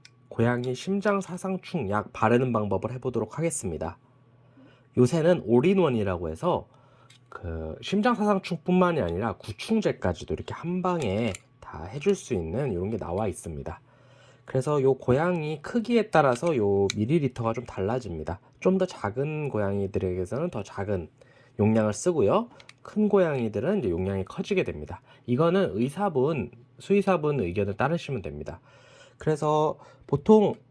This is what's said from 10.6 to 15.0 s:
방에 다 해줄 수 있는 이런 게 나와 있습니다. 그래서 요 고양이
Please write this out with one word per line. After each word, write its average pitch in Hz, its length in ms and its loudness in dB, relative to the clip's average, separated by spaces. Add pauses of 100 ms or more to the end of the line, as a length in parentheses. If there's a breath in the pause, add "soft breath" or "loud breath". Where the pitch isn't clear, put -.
방에 120 500 0 (260)
다 - 260 -14
해줄 147 280 0
수 185 220 -6
있는 98 360 -2
이런 92 200 -4
게 113 60 -4
나와 90 300 -4
있습니다. 80 540 -10 (640 soft breath)
그래서 143 360 -2
요 131 140 6
고양이 151 640 0